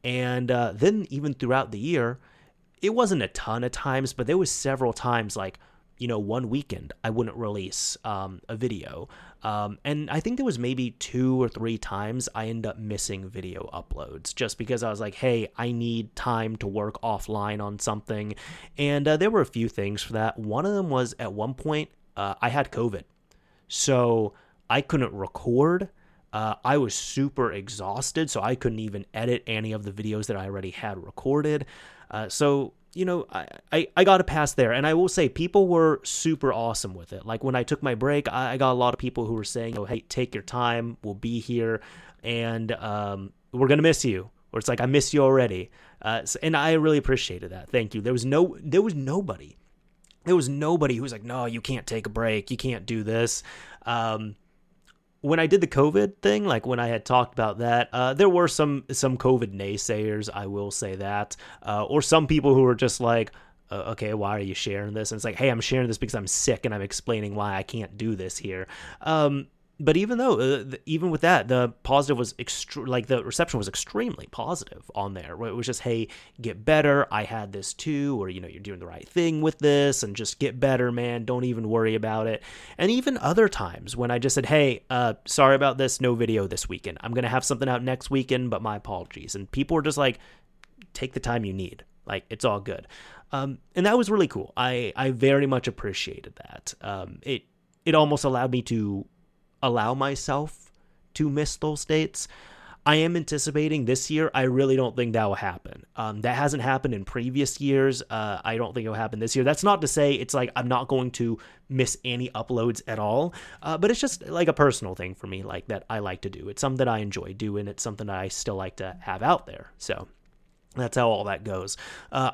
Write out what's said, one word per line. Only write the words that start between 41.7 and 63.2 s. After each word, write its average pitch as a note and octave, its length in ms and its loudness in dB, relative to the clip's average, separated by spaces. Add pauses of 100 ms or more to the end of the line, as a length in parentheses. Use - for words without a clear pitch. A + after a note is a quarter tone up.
And, A2+ 480 -4
um, G#2 600 -6 (180)
we're B2+ 160 4
gonna D3 140 8
miss D#3 240 6
you." G2 240 -2 (220)
Or - 80 -2
it's - 100 -2
like, A#2+ 120 0
"I B2 40 2
miss C3+ 280 4
you D3 80 6
already." B2 480 4 (320)
Uh, A2+ 220 -2
s-, - 140 -6
and D#3 180 0
I D#3 180 4
really D#3 240 6
appreciated F#2 540 -2
that. F2+ 180 -16
Thank A2+ 240 0
you. G#2+ 80 -2
There A#2+ 120 0
was A#2+ 120 0
no, D3+ 360 4
there D#3+ 200 4
was G#3+ 140 0
nobody. C3+ 640 -4 (640)
There F3+ 120 6
was C#3 140 4
nobody D3 460 2
who A#2 80 -4
was C3+ 80 -8
like, G#2+ 120 -12
"No, A#2+ 220 -4
you A#2 160 -6
can't B2 240 -6
take A2+ 200 -4
a G#2+ 40 -6
break. A2 420 0
You A#2+ 60 -4
can't A2+ 280 -4
do A2 180 -2
this." A2+ 400 0 (420)
Um, A2 520 -2 (840)
when D#3 180 4
I D#3+ 80 4
did F#3+ 140 6
the E3 60 2
covid F#3 540 4
thing, G#3 240 2
like, A#2 220 0
when B2 120 0
I A#2 80 0
had A#2 160 -2
talked B2 300 4
about G#2+ 240 0
that, A#2+ 340 2
uh, B2+ 220 0
there F#3+ 160 8
were F3 180 6
some, D3 440 0
some B2+ 260 0
covid B2+ 360 4
naysayers, G#2 800 -4
I G2+ 140 -8
will G2+ 240 -4
say G2 280 -6
that, G2+ 380 -4 (300)
uh, G#2 200 -2
or D3+ 180 4
some D#3 240 6
people C#3+ 260 6
who C3 80 8
were B2 140 8
just B2 260 0
like, A#2 300 2 (400)